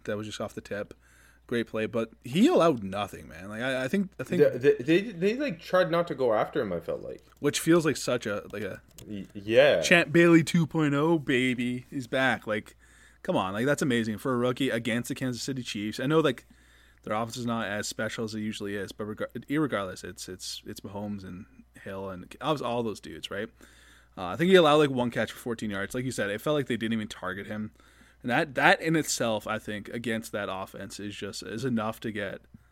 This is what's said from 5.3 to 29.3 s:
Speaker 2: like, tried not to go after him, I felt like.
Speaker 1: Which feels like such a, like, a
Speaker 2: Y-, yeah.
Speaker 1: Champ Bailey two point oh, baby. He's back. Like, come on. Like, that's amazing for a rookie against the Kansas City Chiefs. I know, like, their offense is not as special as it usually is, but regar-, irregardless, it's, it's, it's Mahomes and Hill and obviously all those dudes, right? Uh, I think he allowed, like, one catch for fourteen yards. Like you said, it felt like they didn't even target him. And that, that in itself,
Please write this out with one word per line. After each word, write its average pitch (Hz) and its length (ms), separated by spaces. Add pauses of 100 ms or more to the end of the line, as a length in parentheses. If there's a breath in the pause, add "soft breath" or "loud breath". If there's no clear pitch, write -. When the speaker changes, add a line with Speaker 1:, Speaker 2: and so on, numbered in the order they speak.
Speaker 2:
like, 262 240
tried 185 320
not 170 160
to 156 80
go 127 180
after 127 280
him, 104 100
I 85 80
felt - 220
like. - 200 (180)
Speaker 1:
Which 143 200
feels 160 260
like 143 120
such 123 280
a, 101 180 (100)
like, 104 100
a 92 180 (240)
Speaker 2:
Y-, 98 280
yeah. 110 480
Speaker 1:
Champ 165 320
Bailey 170 320
two 170 200
point 151 280
oh, 156 260
baby. 123 680
He's 131 180
back. 131 400
Like, 107 300 (460 soft breath)
come 185 120
on. 95 160
Like, 107 140
that's 143 160
amazing 117 380
for 135 140
a 123 40
rookie 123 320
against 117 400
the 143 60
Kansas 123 280
City 135 200
Chiefs. 107 360
I 127 60
know, 156 160
like, 151 240 (580 soft breath)
their - 100
offense 113 220
is 123 100
not 117 220
as 101 220
special 113 340
as 104 100
it 110 60
usually 104 380
is, 95 160
but 107 120
regar-, 107 440
irregardless, 113 560
it's, 90 240
it's, - 360
it's 104 140
Mahomes 101 460
and 92 200 (380)
Hill 98 260
and 90 300
obviously 139 280
all 120 160
those 107 180
dudes, 80 280
right? 101 200 (680 soft breath)
Uh, - 100
I 92 100
think 170 120
he 190 60
allowed, 151 220
like, 151 140
one 123 200
catch 113 220
for - 60
fourteen 113 320
yards. 98 220
Like 127 120
you 131 60
said, 107 180
it 104 100
felt 151 160
like 143 120
they 120 100
didn't 110 160
even 107 160
target 95 380
him. 107 240 (520 soft breath)
And 123 80
that, 139 240
that 156 260
in 160 140
itself, 117 500